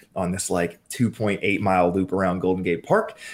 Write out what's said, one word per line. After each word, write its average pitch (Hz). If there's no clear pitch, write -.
on 90
this, -
like, 87
two 113
point 104
eight 98
mile 92
loop 95
around 92
Golden 92
Gate 87
Park. 214